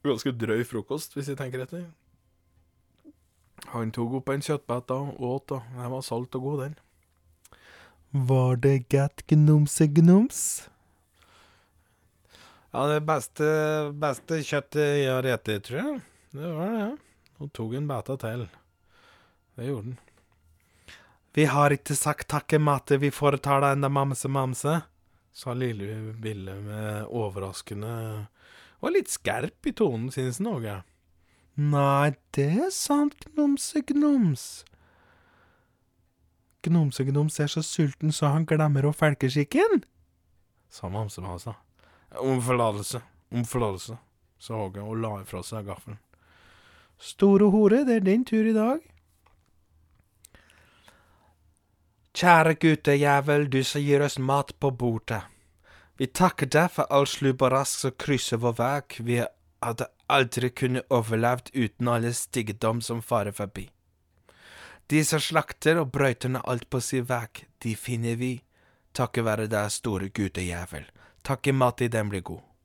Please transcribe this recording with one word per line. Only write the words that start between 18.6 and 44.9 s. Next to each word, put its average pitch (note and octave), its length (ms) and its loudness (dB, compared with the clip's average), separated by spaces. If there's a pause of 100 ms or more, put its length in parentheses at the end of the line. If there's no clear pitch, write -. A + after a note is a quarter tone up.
Det A#2+ 80 -10
gjorde B2+ 180 -8
den. B2 140 -12 (1400)
«Vi D3+ 80 4
har C#3+ 240 4
ikke C#3+ 240 -2
sagt - 380 -4
takke D3+ 260 0
matte, C#3+ 400 2
vi C#3+ 160 0
foretar C#3 480 2
deg C#3 140 2
enda C#3 180 0
mamse-mamse», C#3 800 -2 (680)
sa B2+ 160 -10
lille A2 640 -6
Bille G2 460 -8
med G#2+ 500 -8
overraskende, G2+ 760 -8 (920)
og E4+ 140 -2
litt - 180 -2
skerp - 560 -6
i - 80 -6
tonen, B2+ 320 0
synes B2+ 320 -6
han, A3+ 80 -4
Åge. A2 300 -6 (800)
«Nei, C#3+ 540 4 (180)
det C#3+ 140 2 (160)
er F#4+ 100 -2
sant, D4 400 0 (140)
gnumse-gnums. C#4+ 1200 2 (2250)
Gnumse-gnums D3 760 2
er D3 140 0
så D#3+ 80 -2
sulten D#3 480 0
så D3 240 0
han D#3+ 160 0
glemmer D3 400 4
å D3 80 -2
felke C#3+ 320 2
skikken», C4 560 2 (880)
sa - 160 -10
mamse-mamse. G2 640 -8 (640)
«Om C3 240 0
forlatelse, A#2 640 0 (240)
om A#2 160 -2
forlatelse», A2+ 560 -4 (400)
sa A2 240 -6
Åge G2 160 -10
og A2 240 -8